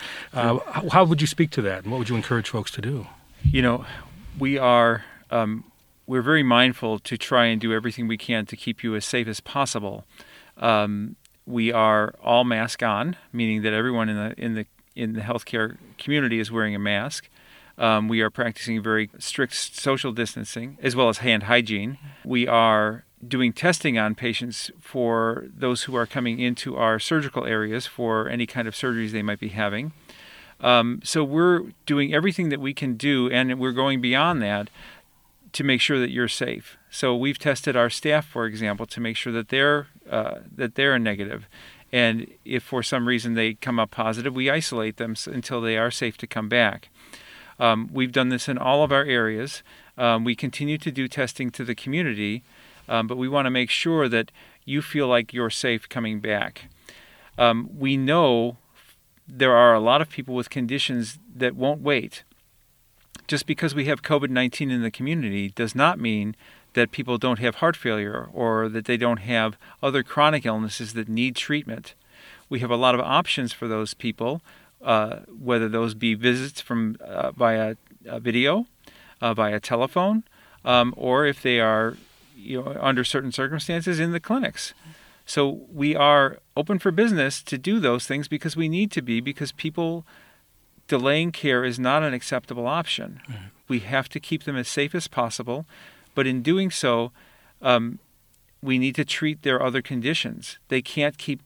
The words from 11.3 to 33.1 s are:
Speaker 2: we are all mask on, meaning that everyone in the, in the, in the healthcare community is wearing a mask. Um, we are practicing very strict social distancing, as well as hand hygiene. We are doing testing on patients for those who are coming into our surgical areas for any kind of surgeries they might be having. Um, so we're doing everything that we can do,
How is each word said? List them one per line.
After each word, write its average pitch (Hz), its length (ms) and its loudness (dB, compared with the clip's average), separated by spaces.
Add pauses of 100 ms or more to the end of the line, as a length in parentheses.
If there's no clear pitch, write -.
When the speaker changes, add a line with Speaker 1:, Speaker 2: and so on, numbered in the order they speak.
Speaker 2:
we 117 260 0
are 107 500 4
all 120 220 4
mask 117 380 -2
on, 117 340 -2 (160)
meaning 110 300 0
that 107 100 0
everyone 113 360 0
in 107 80 -2
the, 104 220 -4
in 113 160 -4
the, 107 120 -6 (280)
in 113 200 -6
the 107 80 -6
healthcare 113 560 -4 (200)
community 135 400 0
is 110 140 -4
wearing 107 240 0
a - 20 -4
mask. 104 500 -4 (480)
Um, 110 300 2
we 113 140 0
are 110 100 2
practicing 113 500 -4
very 110 380 0
strict - 360 -4
social - 580 -2
distancing, 117 680 -8
as 131 140 0
well 123 140 4
as 110 100 0
hand 110 260 2
hygiene. 113 540 0 (260)
We 123 220 0
are 113 580 4 (220)
doing 123 260 0
testing 156 460 0
on 110 160 0
patients 120 640 -6
for 117 760 -2
those 123 320 -2
who 127 120 -6
are 117 100 0
coming 123 320 -4
into 127 380 -4
our 113 240 2
surgical 143 460 -2
areas 110 400 -2
for 113 420 -2
any 120 180 -2
kind 113 220 -6
of 107 60 -10
surgeries 113 360 -4
they 110 120 -4
might 104 180 -4
be 110 80 -8
having. 107 440 -4 (680)
Um, 120 420 4
so 156 220 0
we're 165 480 2 (120)
doing 143 300 2
everything 170 360 2
that 139 100 -2
we 139 140 -4
can 127 200 -2
do, 127 360 2